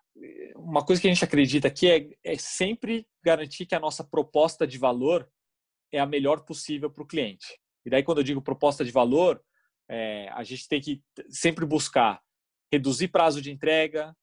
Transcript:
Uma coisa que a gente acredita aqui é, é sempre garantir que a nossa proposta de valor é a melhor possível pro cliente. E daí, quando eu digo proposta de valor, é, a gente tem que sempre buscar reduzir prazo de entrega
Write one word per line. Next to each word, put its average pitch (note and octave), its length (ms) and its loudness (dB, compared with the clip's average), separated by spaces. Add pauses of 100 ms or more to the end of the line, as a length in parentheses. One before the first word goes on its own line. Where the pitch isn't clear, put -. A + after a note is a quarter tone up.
(560)
Uma D#3 300 -4
coisa F3+ 160 4
que G3+ 60 2
a F#3 40 6
gente F3 140 2
acredita C#3 420 2
aqui F3+ 220 4
é, D3+ 200 4 (140)
é D#3+ 140 -4
sempre A3 680 -6 (180)
garantir D#3+ 400 0
que - 80 -4
a E3+ 60 -2
nossa D#3 240 -6
proposta D#3 640 0
de B2+ 100 -12
valor C3 500 0 (640)
é C#3+ 80 -2
a C#3+ 60 2
melhor C#3+ 360 0
possível D3 500 -8
pro D3 160 -16
cliente. A#2 520 -6 (240)
E B2+ 60 -12
daí, C3+ 140 2
quando D3+ 160 0
eu C#3+ 40 2
digo C3+ 160 -2
proposta C3+ 460 0
de A#2+ 60 -8
valor, C3 500 2 (480)
é, G#2+ 400 -8
a A2+ 140 -12
gente B2+ 240 -14
tem D3 120 -2
que C#3+ 220 -8 (260)
sempre E3 380 -2
buscar C3+ 560 2 (500)
reduzir C#3+ 360 0
prazo D#3+ 340 2
de C3+ 100 -12
entrega D#3 720 -2